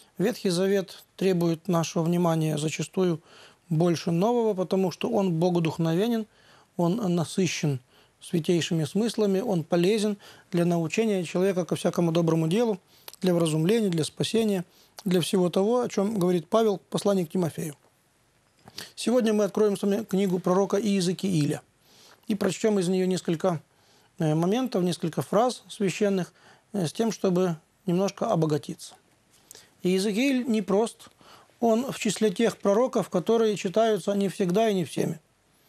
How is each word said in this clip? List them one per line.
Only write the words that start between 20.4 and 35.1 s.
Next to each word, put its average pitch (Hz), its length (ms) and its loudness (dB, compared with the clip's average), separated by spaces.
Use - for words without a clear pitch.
Иезекииля 190 880 0
и 214 80 -2
прочтём 202 420 0
из 175 100 0
неё 185 180 2
несколько, 175 540 -2
э, 156 160 2
моментов, 196 480 0
несколько 165 360 -4
фраз 226 480 0
священных, 196 640 -2
э, 185 140 -2
с 143 60 -4
тем, 226 180 -2
чтобы 180 460 0
немножко 190 440 -2
обогатиться. 160 640 -2
Иезекииль 220 640 0
непрост, 214 640 -2
он 233 320 2
в - 80 -8
числе 214 320 0
тех 208 280 0
пророков, 214 500 0
которые 220 480 2
читаются 202 580 0
не 196 140 0
всегда 202 400 2
и 202 60 2
не 180 100 0
всеми. - 340 -4